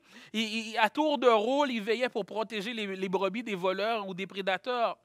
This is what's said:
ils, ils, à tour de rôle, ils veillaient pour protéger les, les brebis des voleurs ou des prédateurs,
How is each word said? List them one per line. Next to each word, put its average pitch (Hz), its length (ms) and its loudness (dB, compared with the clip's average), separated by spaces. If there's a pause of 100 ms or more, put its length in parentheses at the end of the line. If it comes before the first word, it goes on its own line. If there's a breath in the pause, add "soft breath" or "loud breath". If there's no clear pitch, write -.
(340 loud breath)
ils, 220 380 -4
ils, 214 60 -10
à 220 120 6
tour 302 280 2
de 247 120 4
rôle, 254 420 4
ils 233 100 0
veillaient 226 280 0
pour 214 160 -4
protéger 214 480 -4
les, 208 200 -4
les 190 160 -4
brebis 190 340 0
des 220 120 -4
voleurs 196 500 0
ou 190 80 -8
des 185 140 -6
prédateurs, 196 760 -2